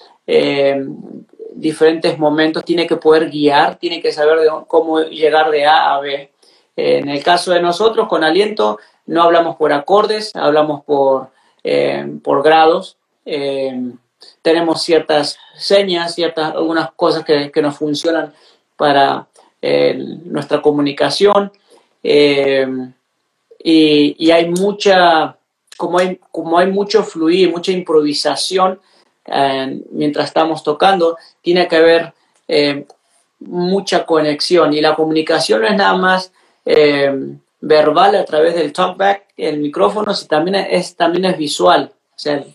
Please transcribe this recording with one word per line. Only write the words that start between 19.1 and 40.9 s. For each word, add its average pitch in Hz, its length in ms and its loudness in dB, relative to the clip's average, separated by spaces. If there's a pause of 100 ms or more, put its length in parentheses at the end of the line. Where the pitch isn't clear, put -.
eh, 71 340 0 (300)
nuestra 147 360 -4
comunicación. 147 920 0 (500)
Eh, 139 640 2 (920)
y, 151 580 4
y 160 140 2
hay 170 180 2
mucha, 180 880 2 (400)
como 175 220 -2
hay, 185 200 -2 (120)
como 165 260 -4
hay 190 140 2
mucho 202 320 0
fluir, 170 480 0
mucha 175 200 -4
improvisación, 170 1080 -2 (460)
eh, 135 560 -4 (100)
mientras 147 340 -4
estamos 160 380 -2
tocando, 170 540 0 (240)
tiene 175 260 0
que 185 80 -2
haber, 165 380 4 (340)
eh, 143 380 -2 (540)
mucha 180 640 -2
conexión. 151 680 0
Y 151 80 0
la 156 140 2
comunicación 156 640 0
no 220 60 0
es 202 80 0
nada 190 200 2
más, 185 380 0 (320)
eh, 143 480 2 (460)
verbal 156 560 4
a 185 100 0
través 160 300 0
del 151 180 -2
talkback, 185 540 -2 (100)
el 151 220 -4
micrófono, 196 540 -2
si - 140 -10
también 165 280 0
es, 180 420 -4